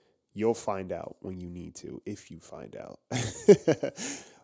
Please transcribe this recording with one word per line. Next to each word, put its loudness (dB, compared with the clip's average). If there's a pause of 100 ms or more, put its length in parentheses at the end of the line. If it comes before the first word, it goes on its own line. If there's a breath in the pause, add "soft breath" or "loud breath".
(340 soft breath)
You'll 2
find -4
out -8
when -10
you -10
need -12
to, -12
if -12
you -14
find -16
out. -14 (100)
<laughs> 6 (500 loud breath)